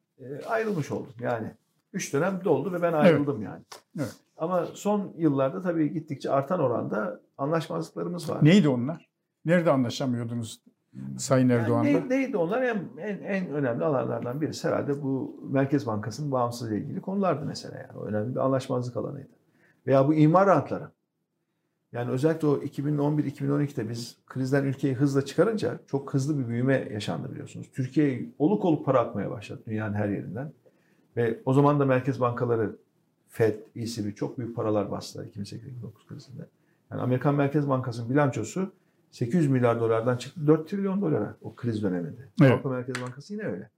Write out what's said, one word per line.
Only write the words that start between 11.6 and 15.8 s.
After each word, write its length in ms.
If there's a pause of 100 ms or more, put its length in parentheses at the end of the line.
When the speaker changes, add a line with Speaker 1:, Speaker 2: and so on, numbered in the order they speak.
Speaker 2:
Erdoğan'la? 280
Speaker 1:
ne-, 180
neydi 280
onlar? 260
En, 220 (140)
en, 240
en 280
önemli 340
alanlardan 560
birisi 280
herhalde 340
bu 380 (100)
Merkez 360